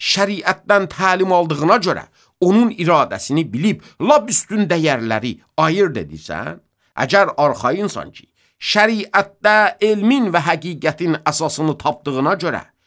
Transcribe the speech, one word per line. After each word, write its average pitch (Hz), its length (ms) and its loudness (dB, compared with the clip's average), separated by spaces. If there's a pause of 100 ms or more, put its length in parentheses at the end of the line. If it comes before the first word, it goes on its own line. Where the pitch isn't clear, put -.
şəriətdən 202 920 0
təlim 185 420 0
aldığına 170 480 2
görə 170 220 -2 (380)
onun 208 280 4
iradəsini 151 760 0
bilib, 147 340 -2 (140)
lap 240 340 2
üstün 202 400 -2
dəyərləri 120 680 -2 (160)
ayırd 160 440 0
edirsən, 82 640 -10 (380)
əgər 160 400 2
arxayınsan 143 760 -2
ki, - 140 -20 (340)
şəriətdə 208 1160 2
elmin 214 500 2
və 170 140 0
həqiqətin 160 800 -2
əsasını 151 560 -2
tapdığına 143 580 -2
görə 135 240 -6 (240)